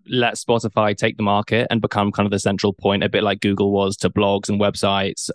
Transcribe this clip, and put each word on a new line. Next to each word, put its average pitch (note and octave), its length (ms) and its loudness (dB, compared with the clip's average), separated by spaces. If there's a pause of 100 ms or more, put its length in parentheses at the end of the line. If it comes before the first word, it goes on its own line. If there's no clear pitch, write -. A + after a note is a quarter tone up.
let A#2+ 280 0
Spotify A2 640 0
take A2+ 200 -2
the A2 60 -4
market G#2 480 0
and A2+ 120 0
become G2+ 300 0
kind G#2 140 0
of G2+ 40 -2
the G2+ 80 2
central G2+ 340 0
point, G2+ 300 0
a G#3 60 2
bit G#2 160 0
like G2+ 160 0
Google G3+ 320 2
was G2 260 0
to - 100 0
blogs G2+ 400 0
and G2+ 120 0
websites, G2 760 -2